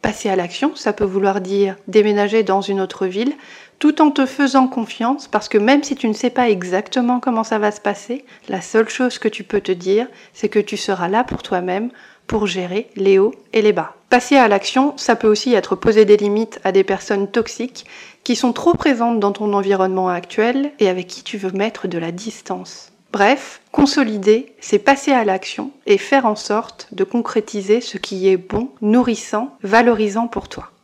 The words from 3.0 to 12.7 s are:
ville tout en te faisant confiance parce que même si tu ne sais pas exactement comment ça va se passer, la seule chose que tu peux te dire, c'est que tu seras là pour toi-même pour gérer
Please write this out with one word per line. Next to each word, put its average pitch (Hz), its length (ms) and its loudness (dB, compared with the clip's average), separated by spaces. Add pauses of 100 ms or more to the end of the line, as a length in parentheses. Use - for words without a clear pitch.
ville 226 260 -2 (440)
tout 302 240 2
en 294 100 6
te 277 140 0
faisant 262 420 2
confiance 247 600 -4
parce - 220 -4
que 220 80 2
même 269 260 4
si - 120 -6
tu - 120 -4
ne 214 60 0
sais 240 160 -2
pas 247 200 2
exactement 214 720 -2
comment 226 240 -2
ça 220 160 -2
va 208 120 0
se - 100 -16
passer, 208 440 -6 (220)
la 185 140 -6
seule 220 280 0
chose 254 300 -2
que - 80 -2
tu 208 160 -4
peux 202 180 -4
te 185 100 -4
dire, 190 360 0 (260)
c'est 208 160 -4
que 208 100 2
tu 208 180 -4
seras 180 320 -4
là 220 140 0
pour - 200 -8
toi-même 185 460 -4 (380)
pour 208 200 -2
gérer 180 480 -6